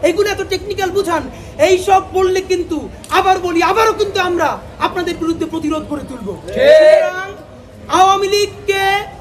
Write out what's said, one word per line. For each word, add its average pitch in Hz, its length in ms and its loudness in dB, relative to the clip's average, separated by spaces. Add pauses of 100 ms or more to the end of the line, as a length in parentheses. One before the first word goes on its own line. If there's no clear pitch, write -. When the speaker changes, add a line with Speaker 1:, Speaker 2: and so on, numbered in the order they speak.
Speaker 1:
এগুলো 403 260 2
এত 392 120 -6
টেকনিক্যাল 381 480 -4
বুঝান, 330 400 -2 (300)
এই 359 180 4
সব 381 260 2 (100)
বললে 370 280 0
কিন্তু 339 480 -4 (200)
আবার 370 300 2
বলি, 339 240 -2
আবারও 427 300 2
কিন্তু 403 260 -2
আমরা 339 400 -2 (200)
আপনাদের 330 360 -4
বিরুদ্ধে 330 300 -4
প্রতিরোধ 311 440 -6
করে 285 200 -8
তুলব। 202 280 -10 (100)
Speaker 2:
ঠিক। - 80 -10
Speaker 1:
সুতরাং 311 800 6 (540)
আওয়ামী 381 400 4
লীগকে 392 560 -2 (380)